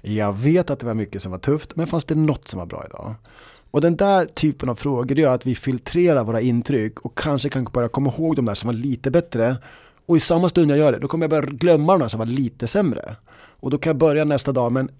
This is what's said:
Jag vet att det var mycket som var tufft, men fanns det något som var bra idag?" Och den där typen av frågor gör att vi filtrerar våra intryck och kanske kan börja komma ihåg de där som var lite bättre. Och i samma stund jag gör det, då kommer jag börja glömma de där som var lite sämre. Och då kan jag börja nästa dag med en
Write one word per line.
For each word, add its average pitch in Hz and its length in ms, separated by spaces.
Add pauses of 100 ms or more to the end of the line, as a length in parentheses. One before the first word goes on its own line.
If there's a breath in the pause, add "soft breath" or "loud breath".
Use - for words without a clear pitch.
Jag 104 360
vet 165 320
att 139 100
det 123 60
var 117 80
mycket 101 280
som 95 100
var 92 80
tufft, - 360
men 160 120
fanns - 180
det 160 100
något 151 320
som 95 120
var 87 60
bra - 240
idag?" - 260 (560 soft breath)
Och 143 100
den 170 140
där 196 300
typen 139 440
av 117 60
frågor 135 440
gör 139 140
att 123 120
vi 127 100
filtrerar 143 680
våra 110 180
intryck 117 580
och - 180
kanske 143 320
kan 131 140
börja 120 260
komma 135 280
ihåg 160 180
de 127 100
där 104 100
som - 120
var 123 60
lite 123 380
bättre. 127 460 (480 loud breath)
Och 170 120
i - 20
samma 175 300
stund 156 220
jag 139 60
gör 147 140
det, 107 80
då 139 80
kommer 165 160
jag 151 60
börja 151 160
glömma 156 480
de 185 60
där 127 80
som 110 100
var 113 80
lite 123 420
sämre. 151 480 (440 soft breath)
Och 131 120
då 147 60
kan 160 120
jag 147 80
börja 151 280
nästa 143 260
dag 123 200
med 131 100
en 131 80 (100)